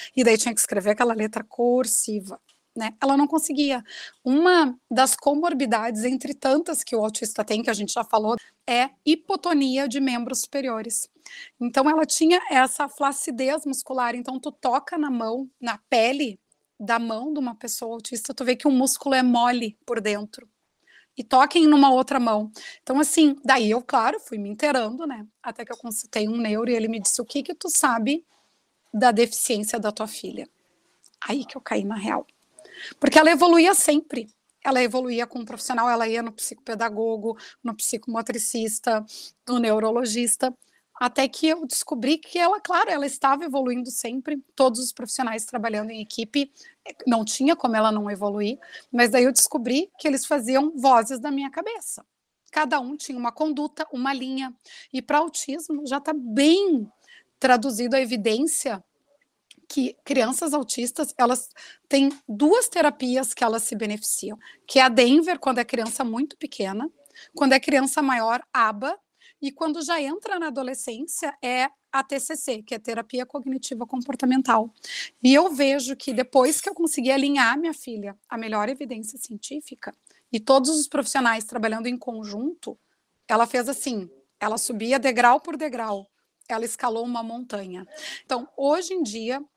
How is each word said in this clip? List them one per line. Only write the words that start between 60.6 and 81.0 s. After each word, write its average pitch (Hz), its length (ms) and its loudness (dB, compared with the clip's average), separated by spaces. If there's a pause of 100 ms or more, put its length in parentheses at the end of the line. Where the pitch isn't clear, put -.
elas 247 300 0 (400)
têm 277 240 4 (160)
duas 311 400 4
terapias 269 640 0
que - 80 -8
elas 226 220 0
se - 100 -6
beneficiam, 214 640 -6 (260)
que - 140 2
é 262 40 10
a 262 60 8
Denver, 269 520 4
quando 254 180 0
é 240 60 0
criança 233 400 -4
muito 240 320 -4
pequena, 208 520 -6 (460)
quando 262 200 4
é 269 40 6
criança 269 420 0
maior, 247 400 0 (120)
aba, 233 440 0 (440)
e 277 120 -6
quando 320 300 -4
já 320 180 -2
entra 349 380 -6
na 330 80 -4
adolescência, 262 960 -8
é 254 260 0 (240)
a 269 100 0
T 277 160 -6
C 294 160 -8
C, 233 280 -6
que - 120 -12
é - 40 -6
Terapia 233 480 -6
Cognitiva 262 600 -8
Comportamental. 247 840 0 (500)
E 254 120 8
eu 330 180 6
vejo 269 440 0
que 262 180 -8
depois 254 480 2
que - 60 -8
eu 403 60 -4
consegui 285 360 0
alinhar 269 480 2
minha 320 160 -2
filha 202 420 -12 (100)
à 240 120 -8
melhor 220 320 -2
evidência 247 480 -10
científica, - 760 -12 (380)
e 226 80 -2
todos 269 300 4
os 302 180 -2
profissionais 240 560 0